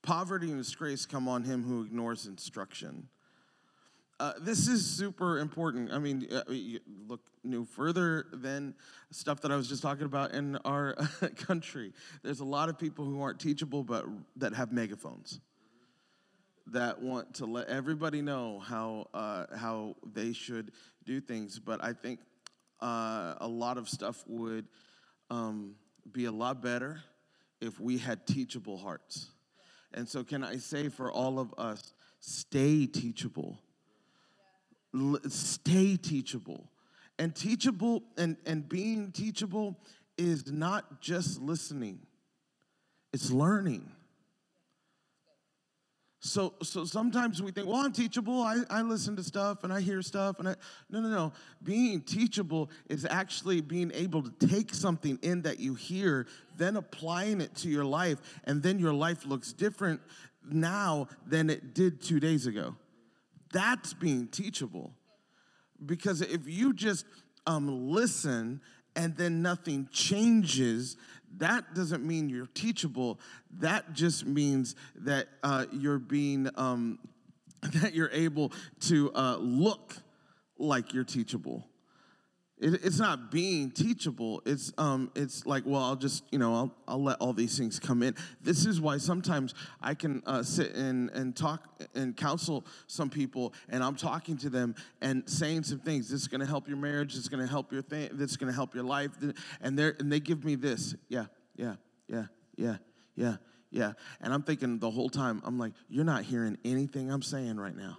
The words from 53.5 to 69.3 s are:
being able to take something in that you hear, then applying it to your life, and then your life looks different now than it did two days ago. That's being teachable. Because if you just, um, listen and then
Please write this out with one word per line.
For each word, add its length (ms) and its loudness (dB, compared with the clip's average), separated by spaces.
being 340 0
able 280 0
to 260 2
take 260 2
something 480 2
in 200 0
that 180 -2
you 140 0
hear, 520 2
then 200 2
applying 640 -2
it 140 -4
to 120 -4
your 160 4
life, 340 2
and 180 2
then 160 4
your 160 4
life 320 2
looks 260 -4
different 480 0
now 560 2
than 240 4
it 240 -4
did 280 4
two 160 4
days 280 4
ago. 300 -2
That's 400 2
being 360 2
teachable. 640 -6
Because 360 0
if 260 0
you 280 4
just, 320 0
um, 440 0
listen 720 2
and 220 0
then 240 2